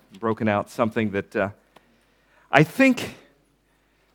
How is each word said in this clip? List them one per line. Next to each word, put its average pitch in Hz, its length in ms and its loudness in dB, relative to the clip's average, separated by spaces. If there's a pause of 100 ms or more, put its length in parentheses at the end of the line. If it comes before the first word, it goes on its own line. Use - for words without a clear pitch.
(200)
broken 113 280 -4
out 101 220 -2
something 113 420 -4
that, 98 240 -8
uh, 98 140 -2 (1000)
I 151 120 6
think 254 520 2 (1000)